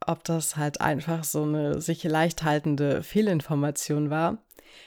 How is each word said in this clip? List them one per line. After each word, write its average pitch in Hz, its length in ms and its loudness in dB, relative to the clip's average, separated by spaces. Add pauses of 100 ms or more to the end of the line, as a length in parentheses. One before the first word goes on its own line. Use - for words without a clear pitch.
ob 165 200 -2
das 160 320 -2
halt 147 240 -2
einfach 156 420 0
so 151 200 -2
eine 151 360 0
sich 165 240 -4
leicht 160 400 0
haltende 147 580 2
Fehlinformation 151 1080 0
war. 160 300 0 (460)